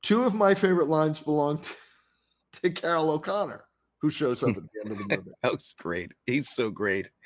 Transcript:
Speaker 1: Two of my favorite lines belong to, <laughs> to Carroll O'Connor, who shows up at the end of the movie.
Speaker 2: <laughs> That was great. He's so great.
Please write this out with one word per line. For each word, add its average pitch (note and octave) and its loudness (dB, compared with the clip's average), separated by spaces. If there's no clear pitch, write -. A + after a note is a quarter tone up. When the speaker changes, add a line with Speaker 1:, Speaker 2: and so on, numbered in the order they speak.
Speaker 1:
Two A3+ 4
of G#3+ 2
my G3+ 6
favorite F#3 4
lines D#3 2
belong D3+ 0
to, - -8
<laughs> - -
to F3+ 2
Carroll E3 0
O'Connor, E3 -4
who D3+ 0
shows B2+ -2
up B2+ 2
at G2 0
the F#2+ -12
end G#2+ -6
of G2+ -8
the G2+ -2
movie. F#2 -8
Speaker 2:
<laughs> - -12
That B2 2
was - -10
great. E2+ -6
He's C3 0
so A2+ 0
great. F#2+ -2